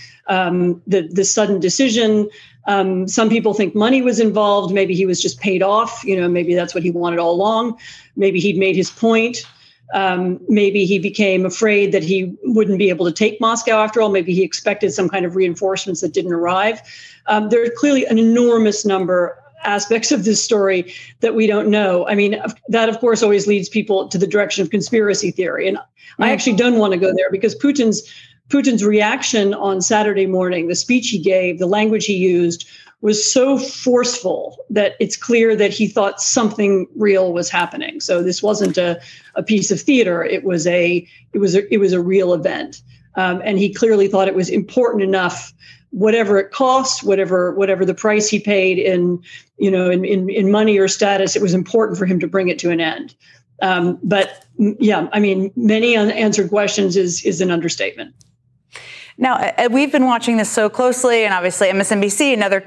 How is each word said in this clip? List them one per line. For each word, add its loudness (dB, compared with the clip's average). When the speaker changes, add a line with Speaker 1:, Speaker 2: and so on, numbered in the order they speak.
Speaker 1:
Um, 0
the, 2
the -2
sudden 0
decision. 0
Um, 0
some 0
people 2
think -2
money 2
was 0
involved. 2
Maybe 0
he 0
was -2
just -4
paid -2
off. 0
You -2
know, 0
maybe 0
that's -2
what -4
he -2
wanted -2
all 0
along. -2
Maybe 0
he'd 0
made 2
his -2
point. -2
Um, -2
maybe 2
he 0
became 0
afraid 0
that 0
he -2
wouldn't 2
be 2
able 0
to 0
take -2
Moscow 0
after 0
all. 2
Maybe 0
he 2
expected -2
some -2
kind -2
of -8
reinforcements -2
that -6
didn't -2
arrive. -2
Um, 0
there 4
are -2
clearly 2
an 2
enormous 4
number 0
aspects -2
of 0
this 0
story 0
that 0
we 2
don't 0
know. 2
I -2
mean, 2
of, -8
that, 2
of -4
course, 2
always 2
leads 0
people -2
to -6
the 0
direction -2
of -4
conspiracy 0
theory. -4
And -2
I 2
Speaker 2:
Mm. 2
Speaker 1:
actually 0
don't 2
want 2
to -2
go 2
there 0
because -2
Putin's, 0
Putin's 0
reaction 0
on -2
Saturday 0
morning, -2
the -2
speech -2
he -2
gave, 0
the 0
language 0
he 0
used, 0
was 0
so 2
forceful -2
that 0
it's -2
clear 2
that 2
he 0
thought -2
something 0
real 2
was -4
happening. -6
So -2
this -2
wasn't 0
a, -2
a -4
piece 0
of 0
theater. 0
It -4
was -2
a, 0
it -2
was 2
a, 0
it 2
was 2
a 2
real 2
event. -4
Um, -2
and -2
he 0
clearly 2
thought 2
it -2
was -2
important 0
enough, -2
whatever 2
it -2
cost, 0
whatever, 0
whatever 0
the 0
price 0
he 0
paid 0
in, 0
you 2
know, 2
in, 0
in, 0
in 0
money 4
or 2
status, 0
it 0
was 0
important 0
for -2
him 0
to -2
bring -2
it -4
to -2
an 0
end. -6
Um, -2
but, -2
m-, 0
yeah, 2
I 0
mean, 0
many 2
unanswered 0
questions 0
is, -2
is -2
an 0
understatement. -6
Speaker 2:
Now, 0
uh, 0
we've 2
been 4
watching 0
this 0
so 2
closely, 2
and 0
obviously 0
M 2
S -2
N 2
B 2
C 2
and 0
other 0